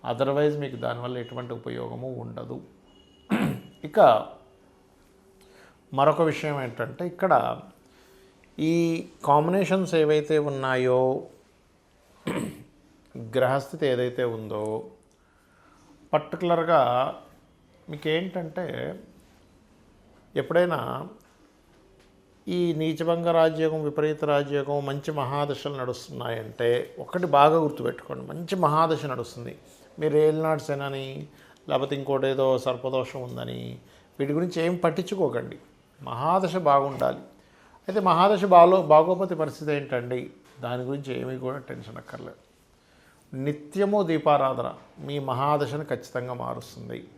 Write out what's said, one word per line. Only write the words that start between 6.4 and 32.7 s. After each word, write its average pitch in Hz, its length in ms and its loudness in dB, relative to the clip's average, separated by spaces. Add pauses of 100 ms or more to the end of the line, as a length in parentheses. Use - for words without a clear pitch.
ఏంటంటే, 120 460 -6
ఇక్కడ 143 540 2 (960)
ఈ 165 480 0 (180)
కాంబినేషన్స్ 170 720 2
ఏవైతే 151 420 2
ఉన్నాయో, 131 840 2 (1900)
గ్రహస్థితి 131 720 0
ఏదైతే 123 360 0
ఉందో, 110 640 -6 (1300)
పర్టికులర్గా 156 1000 2 (720)
మీకేంటంటే, 160 1120 -4 (1400)
ఎప్పుడైనా 143 720 0 (1400)
ఈ 175 260 0
నీచభంగ 160 540 0
రాజయోగం, 160 560 4
విపరీత 151 400 -2
రాజయోగం, 143 600 0
మంచి 139 260 -6
మహాదశలు 143 640 -4
నడుస్తున్నాయంటే 120 1200 -4
ఒకటి 180 260 -4
బాగా 147 320 6
గుర్తుపెట్టుకోండి, 131 680 -4
మంచి 165 300 -8
మహాదశ 160 500 2
నడుస్తుంది, 123 520 -8 (420)
మీరు 151 180 2
ఏలినాడు 156 440 2
శని 139 220 -4
అని, 139 440 -8 (420)
లేకపోతే 139 260 0
ఇంకోటి 135 320 0
ఏదో 131 300 2
సర్పదోషం 127 640 -4